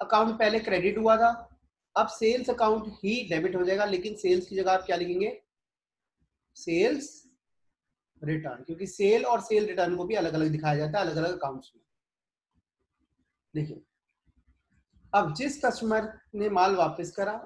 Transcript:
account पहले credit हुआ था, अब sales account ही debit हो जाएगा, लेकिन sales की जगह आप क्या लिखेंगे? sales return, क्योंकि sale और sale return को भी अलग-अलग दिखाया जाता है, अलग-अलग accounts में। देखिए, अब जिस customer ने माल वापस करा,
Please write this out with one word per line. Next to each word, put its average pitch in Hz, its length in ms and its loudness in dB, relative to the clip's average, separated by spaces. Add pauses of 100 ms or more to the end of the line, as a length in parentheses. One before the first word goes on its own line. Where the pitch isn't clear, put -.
account 220 380 2
पहले 220 220 4
credit 196 380 0
हुआ 220 180 6
था, 233 140 4 (640)
अब 220 140 2
sales 240 400 0
account 214 440 0
ही 226 340 -2
debit 175 280 0
हो 180 80 0
जाएगा, 196 220 2
लेकिन 196 300 -4
sales 180 320 2
की 190 80 -10
जगह 185 160 2
आप 185 140 2
क्या 175 100 0
लिखेंगे? 180 440 -2 (1160)
sales 190 540 0 (1120)
return, 147 420 -6
क्योंकि 165 220 -10
sale 208 400 2
और 233 140 2
sale 214 260 2
return 180 300 0
को 180 80 -4
भी 214 100 -4
अलग-अलग 156 340 0
दिखाया 151 280 0
जाता 156 220 -2
है, 196 80 2
अलग-अलग 160 300 -2
accounts 131 400 -10
में। - 60 -20 (1700)
देखिए, 151 280 -8 (1300)
अब 202 220 2
जिस 277 300 -4
customer 220 480 -2 (220)
ने 208 160 -2
माल 190 260 4
वापस 165 340 -2
करा, 202 240 -6 (120)